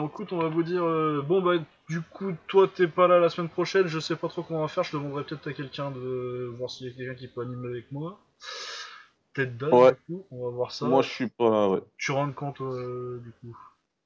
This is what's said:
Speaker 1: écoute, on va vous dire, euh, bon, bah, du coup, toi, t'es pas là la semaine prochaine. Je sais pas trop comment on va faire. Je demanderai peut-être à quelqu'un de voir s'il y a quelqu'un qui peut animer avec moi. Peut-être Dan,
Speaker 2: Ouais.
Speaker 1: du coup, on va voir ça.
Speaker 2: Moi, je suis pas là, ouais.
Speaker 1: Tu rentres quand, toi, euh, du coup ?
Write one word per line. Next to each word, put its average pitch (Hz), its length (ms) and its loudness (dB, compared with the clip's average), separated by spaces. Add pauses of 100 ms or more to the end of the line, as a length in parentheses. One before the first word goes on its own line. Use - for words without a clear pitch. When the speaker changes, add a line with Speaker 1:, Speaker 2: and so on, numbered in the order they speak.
Speaker 1:
écoute, - 260 -10
on 180 60 -2
va 165 120 0
vous 165 120 0
dire, 175 220 0
euh, 156 440 0
bon, 185 140 4
bah, 175 140 4 (340)
du 165 120 -4
coup, 190 300 -8 (160)
toi, 190 240 8
t'es 180 160 4
pas 180 200 4
là 175 120 8
la 170 100 6
semaine 170 200 -4
prochaine. 185 380 2
Je 156 120 -2
sais 156 160 -4
pas 165 120 -6
trop 165 160 -6
comment 160 160 -4
on 156 40 0
va 151 40 -2
faire. 180 160 -2
Je 156 120 -4
demanderai 143 280 -4
peut-être 156 240 -10
à 143 60 -6
quelqu'un 143 360 -8
de 123 680 -6
voir 123 100 -6
s'il - 180 -12
y 120 40 -8
a - 20 -20
quelqu'un 127 220 -10
qui 127 120 -14
peut 123 140 -10
animer 123 280 -8
avec 123 220 -10
moi. 160 280 -10 (1120)
Peut-être 127 240 -4
Dan, 127 160 0
Speaker 2:
Ouais. 127 180 10
Speaker 1:
du 127 60 -6 (180)
coup, 190 160 -12
on 123 140 -10
va 123 100 -4
voir 123 160 -4
ça. - 140 -8
Speaker 2:
Moi, 131 160 4
je - 80 -2
suis - 180 -6
pas 117 220 2
là, 104 180 6
ouais. 95 140 2 (160)
Speaker 1:
Tu - 160 -4
rentres 139 220 -2
quand, 143 180 -8
toi, 131 200 -8
euh, 123 480 -8
du 117 100 -16 (100)
coup ? 117 160 -16 (480)